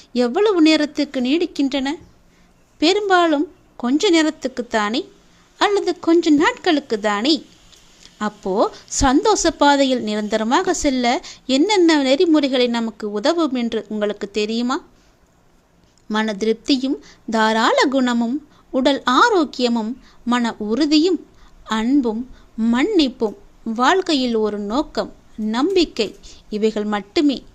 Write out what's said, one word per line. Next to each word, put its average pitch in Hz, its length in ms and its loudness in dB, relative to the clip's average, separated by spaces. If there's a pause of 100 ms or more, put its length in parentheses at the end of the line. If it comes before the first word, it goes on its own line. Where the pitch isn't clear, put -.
(160)
எவ்வளவு 349 460 2
நேரத்துக்கு 302 600 2
நீடிக்கின்றன? 277 720 -2 (880)
பெரும்பாலும் 359 640 2 (340)
கொஞ்ச 302 320 0
நேரத்துக்குத்தானே, 254 920 -2 (580)
அல்லது 381 400 0
கொஞ்ச 339 340 2
நாட்களுக்குத்தானே? 285 1040 0 (840)
அப்போ 208 320 -6 (420)
சந்தோஷ 330 580 2
பாதையில் 277 520 2
நிரந்தரமாக 220 680 -2
செல்ல 254 400 0 (320)
என்னென்ன 330 540 4
நெறிமுறைகளை 277 680 2
நமக்கு 226 420 -6
உதவும் 262 460 -2
என்று 226 280 -4
உங்களுக்கு 208 460 -4
தெரியுமா? 233 460 -2 (1300)
மன 214 240 -4
திருப்தியும் 247 640 -2 (320)
தாராள 220 580 2
குணமும் 247 500 0 (380)
உடல் 269 260 0 (100)
ஆரோக்கியமும் 247 800 0 (380)
மன 233 340 0
உறுதியும் 302 560 2 (500)
அன்பும் 233 540 0 (440)
மன்னிப்பும் 262 720 0 (360)
வாழ்க்கையில் 262 640 0
ஒரு 208 240 -2
நோக்கம், 214 500 -4 (360)
நம்பிக்கை, 277 600 0 (440)
இவைகள் 214 360 -2
மட்டுமே, 214 500 0 (180)